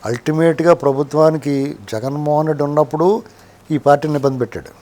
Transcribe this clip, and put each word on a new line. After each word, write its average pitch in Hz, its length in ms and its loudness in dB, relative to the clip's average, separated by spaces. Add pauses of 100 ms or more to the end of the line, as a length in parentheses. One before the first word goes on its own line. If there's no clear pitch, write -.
అల్టిమేట్గా 160 680 0 (120)
ప్రభుత్వానికి 143 720 0 (360)
జగన్మోహన్ 147 600 -2
రెడ్డి 147 180 -2
ఉన్నప్పుడు 151 380 0 (680)
ఈ - 20 0 (100)
పార్టీని 143 340 2
ఇబ్బంది 135 240 -2
పెట్టాడు. 87 380 -14